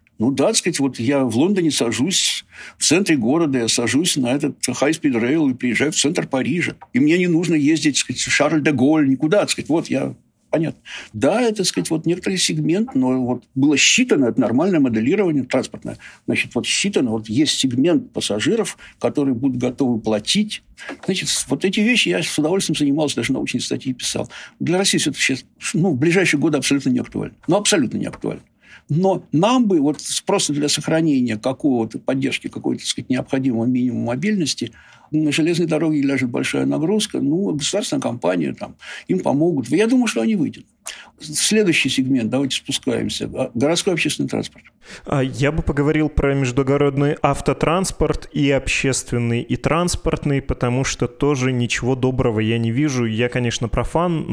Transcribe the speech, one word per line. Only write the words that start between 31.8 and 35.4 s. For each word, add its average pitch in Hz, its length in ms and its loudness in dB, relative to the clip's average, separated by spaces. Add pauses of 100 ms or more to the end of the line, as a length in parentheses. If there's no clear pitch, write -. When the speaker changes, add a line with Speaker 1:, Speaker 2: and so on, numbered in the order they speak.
Speaker 1:
поддержки 131 480 -2
какой-то, 127 340 -6
так - 60 -10
сказать, - 220 -6
необходимого 127 560 -2
минимума 123 420 0
мобильности, 143 640 -2 (400)
на 151 200 0
железные 160 360 0